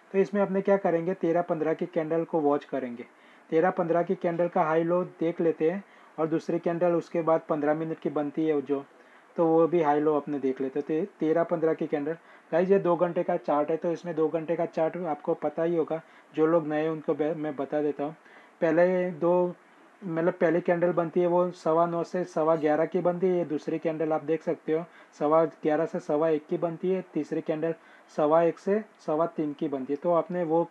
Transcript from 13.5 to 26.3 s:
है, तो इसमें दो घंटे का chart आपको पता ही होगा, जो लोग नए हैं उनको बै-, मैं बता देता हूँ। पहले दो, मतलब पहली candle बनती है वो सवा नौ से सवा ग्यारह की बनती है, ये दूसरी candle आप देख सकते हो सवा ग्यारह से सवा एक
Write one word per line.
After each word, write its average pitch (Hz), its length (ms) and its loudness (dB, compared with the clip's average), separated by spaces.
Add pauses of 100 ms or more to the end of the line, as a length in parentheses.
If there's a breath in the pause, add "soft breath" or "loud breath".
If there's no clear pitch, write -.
है, 160 80 0
तो 175 140 -2
इसमें 165 240 -6
दो 156 120 2
घंटे 160 280 -4
का 170 100 -2
chart 165 320 -2
आपको 165 360 -4
पता 156 300 -4
ही 170 120 0
होगा, 160 260 -2 (340 loud breath)
जो 156 100 4
लोग 160 220 2
नए 151 160 -2
हैं 160 60 0
उनको 160 240 -2
बै-, 151 220 -2
मैं 151 200 -6
बता 143 260 -4
देता 147 220 -2
हूँ। 160 120 -6 (460 loud breath)
पहले 180 500 2
दो, 175 440 0 (460)
मतलब 170 320 -2
पहली 170 280 2
candle 175 300 2
बनती 170 280 -2
है 175 80 4
वो 180 240 2
सवा 165 340 2
नौ 170 180 -2
से 180 200 -4
सवा 165 320 0
ग्यारह 156 300 2
की 170 140 -2
बनती 175 280 0
है, 180 100 2
ये 170 80 -2
दूसरी 156 340 -4
candle 156 340 -2
आप 151 100 -2
देख 156 200 -2
सकते 156 300 -4
हो 160 100 0 (360 loud breath)
सवा 156 260 4
ग्यारह 156 400 -2
से 175 140 -6
सवा 156 300 0
एक 151 180 0